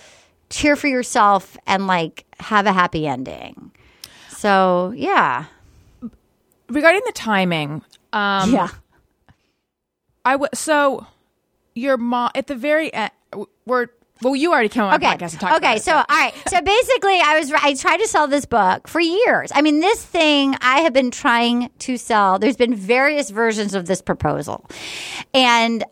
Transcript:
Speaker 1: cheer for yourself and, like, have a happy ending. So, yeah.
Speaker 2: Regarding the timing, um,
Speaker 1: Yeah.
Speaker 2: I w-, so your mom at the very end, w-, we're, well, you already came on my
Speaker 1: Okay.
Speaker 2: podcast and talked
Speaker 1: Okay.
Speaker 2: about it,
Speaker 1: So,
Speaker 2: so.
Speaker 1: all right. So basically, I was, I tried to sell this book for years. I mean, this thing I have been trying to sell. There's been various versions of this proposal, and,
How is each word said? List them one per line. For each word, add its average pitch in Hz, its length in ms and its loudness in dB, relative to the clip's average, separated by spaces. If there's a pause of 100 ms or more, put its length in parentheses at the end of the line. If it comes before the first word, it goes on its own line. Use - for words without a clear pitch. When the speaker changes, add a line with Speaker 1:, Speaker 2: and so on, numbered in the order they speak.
(500)
Speaker 1:
cheer 294 280 0
for 294 100 -4
yourself 226 720 0 (100)
and, 196 200 -2
like, 170 380 -4 (140)
have 202 260 0
a 208 60 4
happy 180 340 0
ending. 127 680 -10 (580)
So, 185 680 2
yeah. 170 500 0 (1200)
Speaker 2:
Regarding 320 360 4
the 453 60 -4
timing, 175 680 -2 (320)
um, 202 400 0
Speaker 1:
Yeah. 180 160 0 (1500)
Speaker 2:
I 254 100 2
w-, 277 200 0
so 285 520 0 (720)
your 262 220 0
mom 240 380 -2
at 269 120 -4
the 285 80 -8
very 294 380 -2
end, 214 180 -6 (200)
w-, 202 180 -12 (160)
we're, 240 220 -2 (340)
well, 262 140 0
you 311 160 0
already 247 180 4
came 233 140 0
on 202 60 0
my 185 60 4
Speaker 1:
Okay. - 100 0
Speaker 2:
podcast 180 280 -2
and 156 80 -16
talked 214 160 2
Speaker 1:
Okay. 330 80 -2
Speaker 2:
about 240 120 2
it, 214 60 -6
Speaker 1:
So, - 80 -2
Speaker 2:
so. 311 60 4
Speaker 1:
all 254 120 2
right. 294 240 0 (140)
So 359 140 0
basically, 392 580 2
I 311 180 4
was, 294 140 -2
I 294 220 2
tried 330 240 0
to 427 100 0
sell 311 200 2
this 277 180 -2
book 190 420 0
for 320 140 -2
years. 330 520 0
I 285 80 4
mean, 302 200 2
this 415 220 0
thing 285 580 0
I 254 180 2
have 330 140 2
been 254 180 2
trying 240 580 0 (100)
to 254 180 -6
sell. 202 420 2
There's 214 180 0
been 240 160 2
various 254 560 0
versions 214 440 -2
of 190 120 -4
this 185 160 -2
proposal, 151 640 -6 (680)
and, 233 580 2